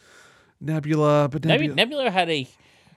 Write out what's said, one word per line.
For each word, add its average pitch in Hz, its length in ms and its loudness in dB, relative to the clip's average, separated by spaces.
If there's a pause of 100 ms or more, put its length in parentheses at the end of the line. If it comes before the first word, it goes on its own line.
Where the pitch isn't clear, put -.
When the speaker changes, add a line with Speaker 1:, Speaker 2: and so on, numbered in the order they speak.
(600)
Speaker 1:
Nebula, 147 680 2
but 143 140 -4
Speaker 2:
Nebu-, 240 220 2
Speaker 1:
Nebula 139 80 -6
Speaker 2:
Nebula 247 340 -6
had 180 200 0
a, 143 180 -4 (500)